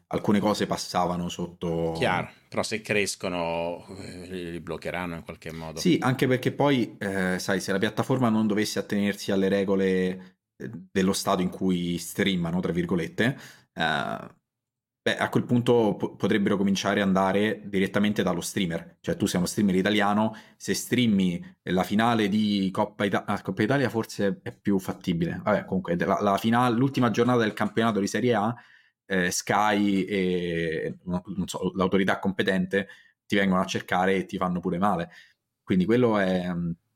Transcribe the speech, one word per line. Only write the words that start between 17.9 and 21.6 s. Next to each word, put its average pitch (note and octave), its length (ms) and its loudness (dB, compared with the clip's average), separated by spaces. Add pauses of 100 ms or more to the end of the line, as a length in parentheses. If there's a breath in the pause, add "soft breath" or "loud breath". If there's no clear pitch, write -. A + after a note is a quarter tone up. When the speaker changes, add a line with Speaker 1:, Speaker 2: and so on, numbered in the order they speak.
Speaker 1:
dallo F2 180 0
streamer. E2+ 600 -4
Cioè, F2 160 -4
tu G#2 100 2
sei F#2+ 100 -2
uno F2 100 0
streamer G2+ 280 2
italiano, G#2 600 2 (220 loud breath)
se - 160 -4
streami G2 920 2